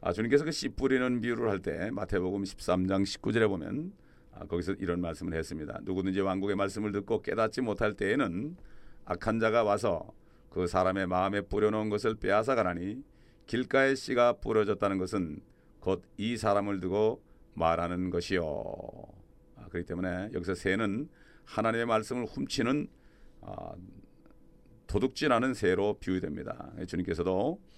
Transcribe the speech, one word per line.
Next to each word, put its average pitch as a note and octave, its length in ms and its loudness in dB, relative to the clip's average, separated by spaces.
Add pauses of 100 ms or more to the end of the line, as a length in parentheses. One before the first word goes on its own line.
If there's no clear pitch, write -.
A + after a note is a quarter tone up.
아, F2+ 120 0
주님께서 A#2 320 4
그 D#3 60 -2
씨 C#3+ 180 -4
뿌리는 B2+ 520 2
비유를 A#2 280 0
할 F#2+ 120 0
때 E2+ 300 -4
마태복음 G2 540 -2
십삼 F#2 420 0
장 G2 180 2
십구 - 260 -4
절에 A2 160 4
보면, G2+ 460 -4 (380)
아, E2+ 140 -14
거기서 E2+ 340 -2
이런 F2 220 -2
말씀을 E2+ 320 -4
했습니다. D#2 500 -6
"누구든지 F#2+ 380 0
왕국의 F#2+ 340 0
말씀을 G2+ 380 0
듣고 G#2 280 0
깨닫지 A2 400 0
못할 G#2+ 320 0
때에는 G#2+ 640 0 (480)
악한 A2 340 -2
자가 A2 240 4
와서 G2+ 480 0 (380)
그 F2+ 180 0
사람의 F#2 400 2
마음에 F#2+ 340 2
뿌려놓은 G#2+ 480 2
것을 G#2+ 260 0
빼앗아 A2 400 2
가나니 F#2 480 -2 (420)
길가의 C3+ 500 2
씨가 A#2+ 380 4
뿌려졌다는 G#2 640 2
것은 F2+ 440 -2 (380)
곧 F#2 220 0 (160)
이 A2+ 200 -2
사람을 G2+ 420 2
두고 G#2 420 2 (320)
말하는 E2+ 560 2
것이요." F2 340 0 (1120)
아, F2+ 100 -18
그렇기 E2+ 180 -4
때문에 F2+ 480 -4
여기서 F2+ 220 -2
새는 G#2 540 0 (340)
하나님의 A2+ 420 0
말씀을 A#2 400 0
훔치는, C3+ 640 -2 (540)
아, - 340 -12 (1120)
도둑질하는 C3 680 2
새로 G2 460 2
비유됩니다. D#2+ 720 -4 (160)
주님께서도, F#2 720 0 (160)